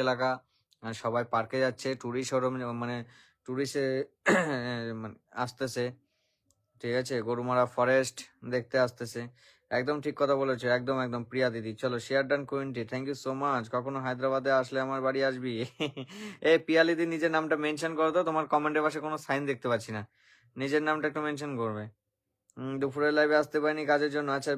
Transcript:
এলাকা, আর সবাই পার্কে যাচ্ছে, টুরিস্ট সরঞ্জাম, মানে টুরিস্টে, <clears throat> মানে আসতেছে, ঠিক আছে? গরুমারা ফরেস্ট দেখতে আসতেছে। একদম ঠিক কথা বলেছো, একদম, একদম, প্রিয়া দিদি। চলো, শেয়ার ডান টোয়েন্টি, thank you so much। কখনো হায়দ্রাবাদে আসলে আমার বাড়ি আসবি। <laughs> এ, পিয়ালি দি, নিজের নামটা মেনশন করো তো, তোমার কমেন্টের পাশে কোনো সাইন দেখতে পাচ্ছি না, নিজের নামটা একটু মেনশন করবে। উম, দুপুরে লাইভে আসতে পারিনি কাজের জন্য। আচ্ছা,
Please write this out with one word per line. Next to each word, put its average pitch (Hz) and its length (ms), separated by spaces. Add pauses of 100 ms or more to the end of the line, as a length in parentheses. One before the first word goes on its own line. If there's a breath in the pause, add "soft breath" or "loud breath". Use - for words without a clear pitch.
এলাকা, 127 260 (560)
আর 113 80 (100)
সবাই 117 200 (100)
পার্কে 113 320
যাচ্ছে, 127 240 (120)
টুরিস্ট 123 300
সরঞ্জাম, 127 400 (120)
মানে 120 140 (480 soft breath)
টুরিস্টে, 135 400 (400)
<clears throat> 120 760
মানে 110 140 (280)
আসতেছে, 123 420 (960)
ঠিক 120 200
আছে? 127 140 (120)
গরুমারা 123 380 (100)
ফরেস্ট 127 420 (360)
দেখতে 123 320
আসতেছে। 120 360 (500 soft breath)
একদম 127 340
ঠিক 147 160
কথা 139 200
বলেছো, 127 240 (120)
একদম, 127 280
একদম, 120 240
প্রিয়া 127 260
দিদি। 110 160 (100)
চলো, 123 240
শেয়ার 135 240
ডান 143 200
টোয়েন্টি, 135 320 (100)
thank 131 180
you 135 160
so 131 60 (120)
much। 131 220 (100)
কখনো 131 300
হায়দ্রাবাদে 131 460 (100)
আসলে 131 240
আমার 135 200
বাড়ি 131 140 (100)
আসবি। 127 240 (260)
<laughs> 139 280 (420 loud breath)
এ, - 20 (160)
পিয়ালি 160 320
দি, 170 140
নিজের 160 240
নামটা 156 180 (100)
মেনশন 156 340
করো 160 160
তো, 185 140
তোমার 156 240
কমেন্টের 151 320
পাশে 151 200
কোনো 156 200
সাইন 139 160 (100)
দেখতে 127 200
পাচ্ছি 113 260
না, 104 40 (600 soft breath)
নিজের 147 260
নামটা 156 220
একটু 151 180
মেনশন 147 240 (100)
করবে। 107 220 (720)
উম, 131 240
দুপুরে 143 360
লাইভে 151 240
আসতে 151 220
পারিনি 151 280
কাজের 147 240
জন্য। 147 220
আচ্ছা, 139 200